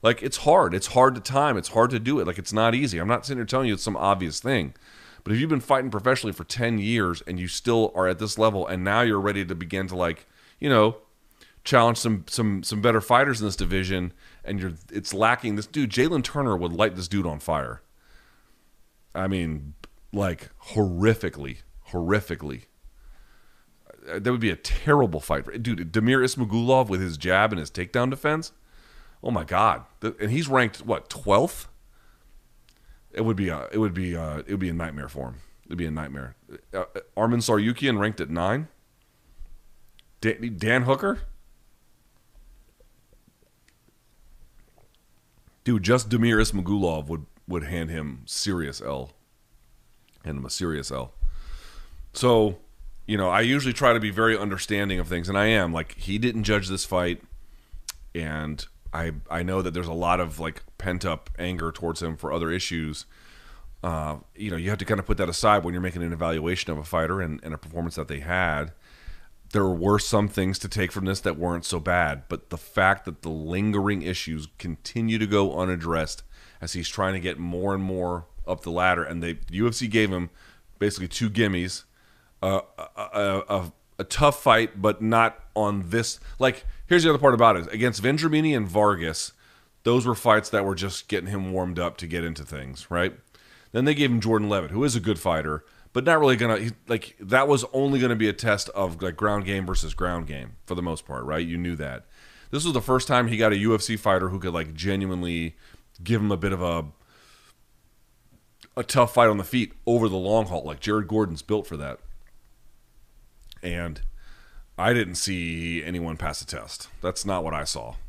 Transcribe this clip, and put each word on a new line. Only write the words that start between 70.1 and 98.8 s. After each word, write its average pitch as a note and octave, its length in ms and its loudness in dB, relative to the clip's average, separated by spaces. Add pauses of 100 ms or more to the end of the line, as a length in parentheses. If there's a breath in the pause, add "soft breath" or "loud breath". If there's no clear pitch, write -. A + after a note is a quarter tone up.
things F#2+ 340 0
to F#2+ 80 -8
take F#2 220 -2
from F#2+ 140 -6
this F#2+ 160 -2
that E2+ 160 -2
weren't E2+ 300 -4
so F2+ 120 -4
bad, D#2 500 0
but E2+ 200 -8
the - 80 -10
fact F#2+ 480 2
that E2+ 180 -12
the E2 60 -8
lingering F#2+ 720 0
issues D#2+ 460 -6 (100)
continue A2+ 600 -4
to G#2+ 80 0
go G2 320 2
unaddressed E2 640 -2 (380 soft breath)
as E2 120 -8
he's E2+ 160 -6
trying F#2+ 240 -2
to F#2+ 80 -4
get F2 180 -4
more F2 360 -2
and F#2+ 80 -2
more F2+ 440 -4 (200)
up F2+ 160 -4
the E2+ 80 -8
ladder, F2 320 2
and E2 200 -6
they, E2+ 120 -4
the E2 200 -8
U G#2+ 140 2
F A2+ 60 -2
C B2 120 -4
gave G#2+ 240 2
him F2+ 200 -4 (480 soft breath)
basically G2 300 -2
two A2+ 220 -2
gimmies, F#2+ 540 0 (580 soft breath)
uh, F#2+ 180 2 (160)
a, D#2+ 240 -14
a, G2+ 480 -2
a, F#2 240 -2 (280)
a - 40 -2
tough D3 380 2
fight, A2 400 2
but G#2+ 180 2
not A2+ 380 4 (160)
on G2+ 360 -2
this. A2+ 300 -2 (180 loud breath)
Like, - 280 2 (200 soft breath)
here's F3 180 6
the E3 60 6
other C#3+ 80 4
part C3+ 160 6
about A2+ 220 8
it. E2+ 160 -6
Against A2 300 0
Vendramini D3+ 540 2
and G#2 120 -2
Vargas, F2 640 2 (520 soft breath)
those A#2+ 220 4
were A#2+ 80 2
fights G#2+ 360 4
that G2+ 140 2
were G2 100 0
just F#2+ 340 -6
getting F#2+ 200 -2
him F#2+ 240 -4
warmed F2+ 260 -2
up F2 200 -2
to F2 80 -10
get E2+ 180 -4
into D#2 180 -8
things, C2+ 480 -14
right? F2+ 240 0 (580 soft breath)
Then B2 120 0
they D3+ 100 4
gave C#3+ 160 2
him A#2 100 2
Jordan G#2+ 280 2
Levitt, F#2 220 0
who A2 140 0
is B2 120 0
a A2+ 40 2
good F#2 180 0
fighter, D#2 460 -2 (280 soft breath)
but C3 120 0
not D#3+ 140 6
really C3+ 180 6
gonna, A2+ 220 2
he, A2+ 120 -4 (180)
like, - 320 -4
that B2 260 4
was C3+ 260 4
only C#3 280 2
gonna A#2+ 160 2
be A2 120 2
a G2+ 40 2
test G#2 380 0
of, F2+ 320 -4